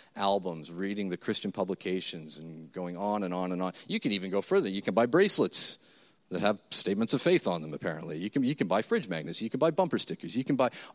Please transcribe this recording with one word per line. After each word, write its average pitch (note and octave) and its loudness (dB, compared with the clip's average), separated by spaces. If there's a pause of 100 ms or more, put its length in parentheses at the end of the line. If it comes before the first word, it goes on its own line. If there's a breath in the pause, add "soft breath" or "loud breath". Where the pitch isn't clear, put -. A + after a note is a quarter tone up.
(160 loud breath)
albums, F2+ 0
reading G2 -4
the F2 -2
Christian G2+ -4
publications, F2+ -4
and D#2+ -14
going F2 -8
on G#2 0
and F2+ -2
on F#2 -2
and F2+ -2
on. F#2 -2 (140 loud breath)
You A3 -2
can B2 0
even F#2+ 0
go G2 0
further. F#3 2
You G2 -4
can G2+ -2
buy A#2+ 4
bracelets - 4 (500 soft breath)
that F2 -4
have G#2 2
statements G#2+ 2
of C3+ 2
faith F3 4
on E2+ 0
them, D#2 -8
apparently. D#2+ -6
You G2+ -4
can, C#3 2
you C3 4
can A2 0
buy - 4
fridge A3+ 0
magnets. E2+ -4
You A2 -4
can C3+ -4
buy D#3+ 4
bumper D#3+ 2
stickers. - -6
You C3 0
can C#3+ 0
buy B2 4 (260 loud breath)